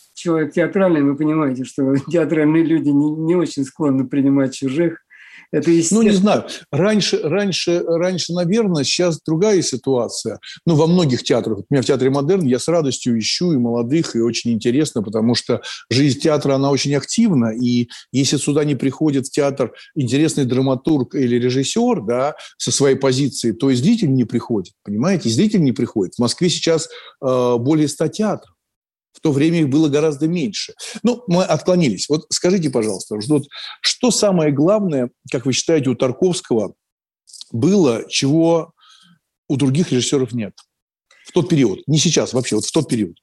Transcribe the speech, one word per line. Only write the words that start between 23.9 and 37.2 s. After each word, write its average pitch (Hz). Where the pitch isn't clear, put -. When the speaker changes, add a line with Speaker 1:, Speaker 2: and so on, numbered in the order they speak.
Speaker 2:
не 127
приходит, 113
понимаете? 117
И -
зритель 190
не 127
приходит. 104
В -
Москве 120
сейчас, 160
э, 127
более 151
ста 156
театров. 196
В -
то 160
время 165
их 147
было 156
гораздо 151
меньше. 151
Ну, 240
мы 180
отклонились. 160
Вот 147
скажите, 180
пожалуйста, 110
вот 147
что -
самое 180
главное, 151
как 127
вы 131
считаете, 139
у 123
Тарковского 123